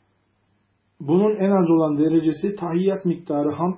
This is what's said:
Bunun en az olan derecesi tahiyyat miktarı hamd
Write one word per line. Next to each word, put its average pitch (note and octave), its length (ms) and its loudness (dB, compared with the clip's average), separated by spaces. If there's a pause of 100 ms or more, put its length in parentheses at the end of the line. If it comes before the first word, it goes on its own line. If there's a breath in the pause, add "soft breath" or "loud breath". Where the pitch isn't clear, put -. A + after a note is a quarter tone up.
(1000)
Bunun F#3+ 360 2
en F#3+ 160 0
az F#3 180 2
olan D#3+ 280 2
derecesi D#3+ 580 0
tahiyyat F3+ 500 -2
miktarı D3+ 460 -2
hamd F3 260 -4